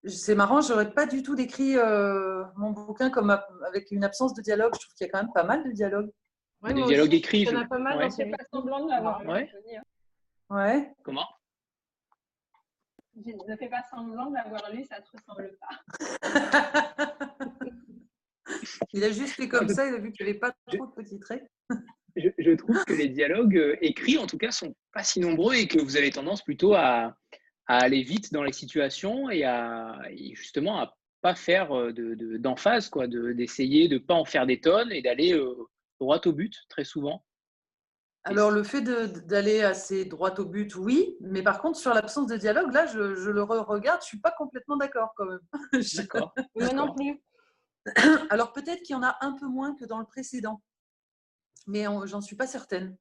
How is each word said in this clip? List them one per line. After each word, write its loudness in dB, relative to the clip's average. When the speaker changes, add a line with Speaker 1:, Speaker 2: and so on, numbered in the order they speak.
Speaker 1:
je, -10
c'est 0
marrant, 6
j'aurais 2
pas 4
du -4
tout -4
décrit, 0
euh, 2
mon -4
bouquin -4
comme 2
a-, 4
avec -6
une -2
absence 0
de -10
dialogue. 2
Je -14
trouve -20
qu'il -6
y -12
a -8
quand -2
même -6
pas 2
mal 0
de -4
dialogue. -2
Speaker 2:
Ouais, -4
Speaker 3:
Des 2
Speaker 2:
moi 2
Speaker 3:
dialogues 6
Speaker 2:
aussi, 6
Speaker 3:
écrits, 2
Speaker 2:
il 2
y 0
en 0
a -4
Speaker 3:
je -8
Speaker 2:
pas -2
mal -2
Speaker 3:
ouais. 0
Speaker 2:
dans 0
ces -4
Speaker 4:
Fais -8
pas -8
semblant -4
de -4
l'avoir -2
lu, -8
Speaker 3:
Ouais. -2
Speaker 4:
Anthony, -18
hein. -16
Speaker 1:
Ouais. 0
Speaker 3:
Comment ? -6
Speaker 4:
Je -14
ne -12
fais -10
pas -6
semblant -10
de -6
l'avoir -8
lu, -10
ça -16
te -20
ressemble -16
pas. -14
Speaker 1:
<laughs> -2
Il -2
a 2
juste -6
fait -6
comme 2
ça, 0
il -2
a -6
vu -8
qu'il -10
n'y 0
avait -6
pas -2
Speaker 3:
Je -4
Speaker 1:
trop -6
de -18
petits -14
traits. -10
Speaker 3:
je, 2
je 4
trouve 2
que 0
les 2
dialogues, 4
euh, 4
écrits, 2
en -2
tout -8
cas, -2
sont -6
pas -6
si 0
nombreux 4
et 4
que 4
vous 0
avez 4
tendance -6
plutôt 4
à, 4
à 6
aller 6
vite -4
dans -2
les 0
situations -4
et 0
à, -2
et -14
justement -4
à -4
pas 2
faire, 2
euh, -2
de, -6
de, -8
d'emphase, 0
quoi, -2
de, -4
d'essayer 4
de 2
pas 2
en 4
faire 2
des 2
tonnes 4
et -4
d'aller, 4
euh, 0
droit 2
au 4
but, -4
très -8
souvent. -6
Et -6
Speaker 1:
Alors, 6
Speaker 3:
c- 4
Speaker 1:
le 4
fait -2
de, 0
d'aller 4
assez 0
droit -2
au -2
but, -6
oui. 2
Mais -4
par 2
contre, -2
sur 2
l'absence 2
de -2
dialogue, 2
là, 6
je, -2
je -4
le 2
re-regarde, 0
je -14
suis -12
pas 2
complètement -6
d'accord -2
quand -6
même. -10
<laughs> -2
Je -4
Speaker 3:
D'accord, -4
Speaker 2:
Moi 0
non 0
Speaker 3:
d'accord. -6
Speaker 2:
plus. -4
Speaker 1:
<clears throat> 6
Alors, 0
peut-être -8
qu'il -8
y -
en -2
a 0
un -4
peu -10
moins -4
que -16
dans -8
le -10
précédent. -10
Mais -4
on, -4
j'en -8
suis -14
pas -4
certaine. -8